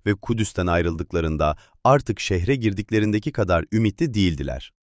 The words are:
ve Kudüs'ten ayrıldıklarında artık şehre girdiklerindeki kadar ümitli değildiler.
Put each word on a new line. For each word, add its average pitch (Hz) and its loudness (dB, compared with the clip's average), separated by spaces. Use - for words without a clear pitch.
ve 104 2
Kudüs'ten 101 -2
ayrıldıklarında 82 0
artık 127 2
şehre 95 0
girdiklerindeki 107 0
kadar 87 0
ümitli 113 0
değildiler. 69 0